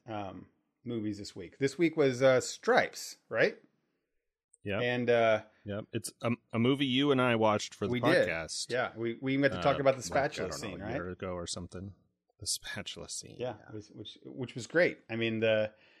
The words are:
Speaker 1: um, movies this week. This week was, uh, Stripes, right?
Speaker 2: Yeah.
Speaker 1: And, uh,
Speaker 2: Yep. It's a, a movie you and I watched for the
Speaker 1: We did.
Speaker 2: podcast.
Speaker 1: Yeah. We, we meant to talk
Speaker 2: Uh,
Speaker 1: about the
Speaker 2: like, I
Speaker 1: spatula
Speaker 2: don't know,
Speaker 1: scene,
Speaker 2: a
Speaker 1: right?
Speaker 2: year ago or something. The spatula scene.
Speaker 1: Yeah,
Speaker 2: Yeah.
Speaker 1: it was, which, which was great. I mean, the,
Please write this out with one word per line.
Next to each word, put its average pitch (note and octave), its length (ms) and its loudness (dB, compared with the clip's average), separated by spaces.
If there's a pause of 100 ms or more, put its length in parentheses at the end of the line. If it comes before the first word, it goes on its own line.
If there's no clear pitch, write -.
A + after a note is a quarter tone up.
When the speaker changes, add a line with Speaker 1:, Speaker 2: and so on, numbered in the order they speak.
Speaker 1:
um, F#2+ 360 -8 (400)
movies G#2+ 320 -4
this G2+ 180 -14
week. F#2 240 -14
This C3+ 180 0
week D#3+ 180 2
was, C3+ 260 2
uh, C3 200 6
Stripes, - 760 0 (140)
right? C#3+ 260 2 (1080)
Speaker 2:
Yeah. G2+ 160 -4
Speaker 1:
And, B2 300 0
uh, A2+ 320 6 (240)
Speaker 2:
Yep. G2+ 280 -8
It's - 180 -6 (100)
a, A#2 100 0 (200)
a A#2 80 0
movie C3+ 260 4
you C3+ 260 4
and C3 100 4
I A#2+ 160 4
watched G#2+ 360 2
for G2+ 140 -4
the A#2+ 60 -2
Speaker 1:
We B2 80 -2
did. C3 260 4
Speaker 2:
podcast. E2 420 -6
Speaker 1:
Yeah. A#2 280 -2
We, A2+ 240 -4
we C3+ 160 -2
meant C#3 160 4
to F2+ 80 -4
talk C#3 160 2
Speaker 2:
Uh, - 20 -2
Speaker 1:
about C3+ 180 4
the A#2+ 40 -12 (120)
Speaker 2:
like, C3+ 100 2
I D3 40 0
Speaker 1:
spatula - 220 -6
Speaker 2:
don't D2 120 -8
know, A2 100 -6
Speaker 1:
scene, F2+ 100 -10
Speaker 2:
a - 40 -10
Speaker 1:
right? A2+ 80 -6
Speaker 2:
year F2+ 160 -6
ago F2+ 220 -8
or F2 160 -6
something. F#2 460 -10 (480)
The G2+ 60 -10
spatula - 600 -8
scene. - 320 -14
Speaker 1:
Yeah, A#2+ 220 -6
Speaker 2:
Yeah. - 80 -20
Speaker 1:
it G#2+ 60 -14
was, G#2 200 -14
which, - 300 -16
which B2+ 300 -10
was A#2 120 -10
great. E3 300 2 (120)
I A2+ 60 -6
mean, A2+ 240 0
the, A2 320 4 (300)